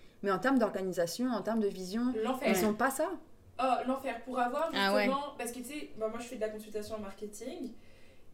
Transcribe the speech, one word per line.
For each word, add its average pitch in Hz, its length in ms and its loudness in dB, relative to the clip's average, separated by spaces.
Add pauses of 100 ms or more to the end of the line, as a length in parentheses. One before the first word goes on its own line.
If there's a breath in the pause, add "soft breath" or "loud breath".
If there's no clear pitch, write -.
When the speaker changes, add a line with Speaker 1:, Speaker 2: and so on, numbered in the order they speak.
(220 loud breath)
Speaker 1:
mais 196 80 2
en 185 80 4
termes 262 200 4
d'organisation, 190 720 2
en 214 120 0
termes 226 180 2
de 208 80 4
vision, 196 440 -2 (120)
Speaker 2:
L'enfer. 254 240 2
Speaker 1:
ils 214 160 6
ont 208 100 4
pas 254 160 2
ça. 311 200 0 (520)
Speaker 2:
Oh, 247 240 4
l'enfer. 254 380 -2
Pour 254 160 -2
avoir 285 340 2
Speaker 3:
Ah 196 200 4
ouais. 214 100 6
Speaker 2:
justement, 277 340 0
parce 247 140 -4
que 262 60 -8
tu 247 80 -8
sais, 294 320 -8
bah, 220 100 0
moi 226 100 -6
je 247 60 -8
fais 262 120 -10
de 202 40 -6
la 214 80 0
consultation 214 480 -8
en - 20 -4
marketing 220 720 -8 (640 loud breath)